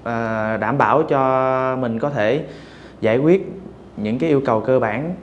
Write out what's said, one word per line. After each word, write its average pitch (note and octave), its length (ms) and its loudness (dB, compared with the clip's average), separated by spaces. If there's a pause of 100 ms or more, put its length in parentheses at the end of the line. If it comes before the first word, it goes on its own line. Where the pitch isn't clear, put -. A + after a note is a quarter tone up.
à, A2 540 -2
đảm G#2+ 200 0
bảo B2+ 260 4
cho C3 720 2
mình A#2 240 -2
có C#3+ 100 -2
thể C3 340 0 (580)
giải A2+ 160 4
quyết F3 440 2 (360)
những G#2+ 220 -2
cái D#3+ 100 0
yêu C#3 160 4
cầu A2 160 2
cơ C3 180 2
bản A#2+ 440 -2